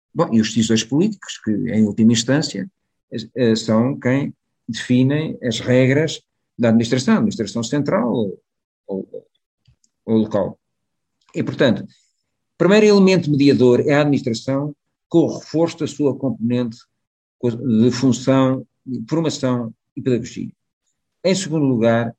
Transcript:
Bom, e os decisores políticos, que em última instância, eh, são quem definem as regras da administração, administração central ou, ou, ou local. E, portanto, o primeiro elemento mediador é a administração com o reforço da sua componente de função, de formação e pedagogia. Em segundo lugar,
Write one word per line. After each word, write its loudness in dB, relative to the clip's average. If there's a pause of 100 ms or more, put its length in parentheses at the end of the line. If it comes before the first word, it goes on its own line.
(120)
Bom, -2
e 4
os -4
decisores 0
políticos, -4
que -6
em -2
última 4
instância, -2 (680)
eh, 2
são 0
quem -2 (340)
definem -2
as -4
regras 0 (340)
da 2
administração, 2
administração -2
central -2
ou, -4 (460)
ou, -10 (800)
ou 0
local. -2 (760)
E, -4
portanto, 0
o -20
primeiro 4
elemento 4
mediador 4
é 0
a 4
administração -2 (320)
com 2
o 0
reforço -4
da -4
sua -2
componente -4 (640)
de 2
função, 0 (200)
de -10
formação -4 (220)
e -10
pedagogia. -4 (760)
Em 2
segundo -2
lugar, 0